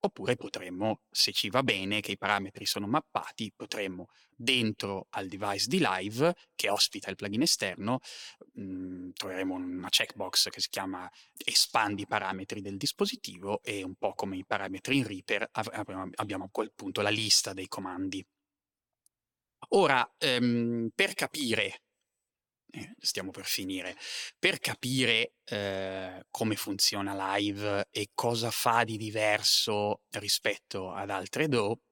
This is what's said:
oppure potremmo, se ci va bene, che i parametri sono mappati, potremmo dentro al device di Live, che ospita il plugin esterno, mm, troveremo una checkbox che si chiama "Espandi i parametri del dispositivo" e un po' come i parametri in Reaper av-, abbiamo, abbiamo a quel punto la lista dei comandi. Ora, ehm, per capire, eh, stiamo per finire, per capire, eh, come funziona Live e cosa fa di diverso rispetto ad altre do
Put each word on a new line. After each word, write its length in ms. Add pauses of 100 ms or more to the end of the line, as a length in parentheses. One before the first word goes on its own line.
oppure 300
potremmo, 720
se 220
ci 180
va 140
bene, 360
che 120
i 40
parametri 480
sono 220
mappati, 680
potremmo 540 (260)
dentro 760
al 160
device 400
di 140
Live, 540 (200)
che 140
ospita 420
il 60
plugin 260
esterno, 560 (600)
mm, 500
troveremo 440
una 340
checkbox 600
che 120
si 80
chiama 420 (260)
"Espandi 680
i 40
parametri 540
del 160
dispositivo" 880
e 180
un 140
po' 180
come 220
i 100
parametri 520
in 80
Reaper 440
av-, 220
abbiamo, 420
abbiamo 300
a 80
quel 200
punto 280
la 100
lista 420
dei 140
comandi. 580 (1500)
Ora, 380 (100)
ehm, 760
per 200
capire, 680 (880)
eh, 280
stiamo 320
per 160
finire, 500 (420)
per 200
capire, 760 (100)
eh, 840
come 260
funziona 800
Live 540
e 220
cosa 380
fa 340
di 140
diverso 1120
rispetto 840
ad 180
altre 380
do 320 (120)